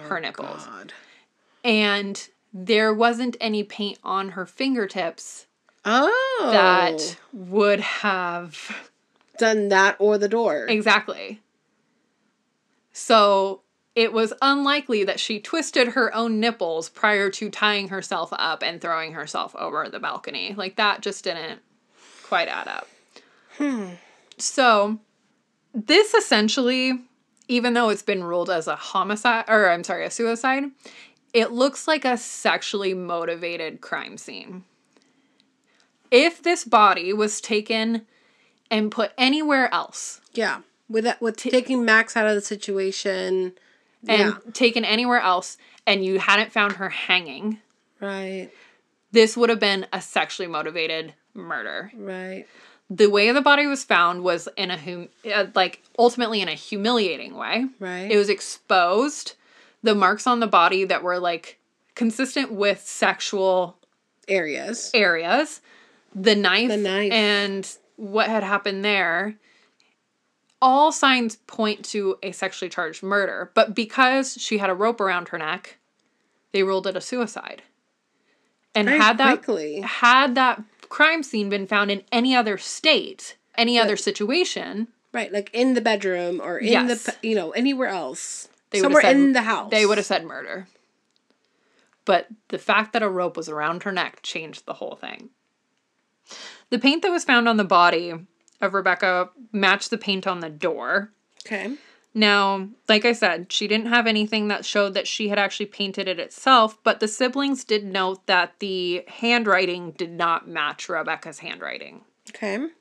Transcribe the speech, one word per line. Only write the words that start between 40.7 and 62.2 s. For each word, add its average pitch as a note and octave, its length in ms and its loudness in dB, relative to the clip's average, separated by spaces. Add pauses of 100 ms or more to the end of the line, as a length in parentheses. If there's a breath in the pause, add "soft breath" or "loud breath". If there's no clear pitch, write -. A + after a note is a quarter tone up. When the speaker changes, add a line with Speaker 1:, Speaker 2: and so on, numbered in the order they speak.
Speaker 2:
With A3 160 -2
that, - 180 -2
with A3+ 160 -4
Speaker 1:
Ta- C4 140 -6
Speaker 2:
taking B3+ 340 2
Max A3 320 4
out A3 80 2
of G#3+ 80 2
the G#3 80 0
situation F#3+ 1120 -4 (540 soft breath)
Speaker 1:
and A3 120 4 (260)
Speaker 2:
yeah. A3+ 80 -20
Speaker 1:
taken A#3 300 2
anywhere A#3+ 360 2
else, F#3 380 -2 (280 soft breath)
and G3 180 2
you F#3+ 140 0
hadn't G3+ 340 2
found G#3 220 0
her F#3 160 -8
hanging, F3+ 680 -4 (400)
Speaker 2:
Right. G3 500 -8 (640 soft breath)
Speaker 1:
this A3+ 260 6
would A#3 140 4
have A3 80 0
been G3 340 0
a F#3 80 -4
sexually F3+ 460 -4
motivated D#3+ 640 -6 (220)
murder. D#3 600 -10
Speaker 2:
Right. F#3+ 520 -14 (420 soft breath)
Speaker 1:
The G#3 180 6
way G#3 240 6
the C#4 100 4
body C#4+ 260 6
was C#4 160 -4
found F3+ 400 2
was F3 240 0 (100)
in F#3+ 140 -4
a F3 60 -6
hum-, F3 320 -12 (220)
uh, G3+ 220 0
like, F3+ 300 0 (160)
ultimately A#3 420 2
in F3+ 60 -2
a D#3 80 -6
humiliating G3 800 -2
way. G3+ 320 -4 (120)
Speaker 2:
Right. F#3 300 -8
Speaker 1:
It G#3 80 4
was G3+ 120 2
exposed. G3 1040 0 (500 soft breath)
The G#3+ 100 4
marks G3+ 320 2
on A#3+ 140 2
the A3+ 80 0
body F#3+ 380 4
that E3+ 180 0
were, F3+ 160 -2
like, F3 400 -6 (340)
consistent B3 580 -2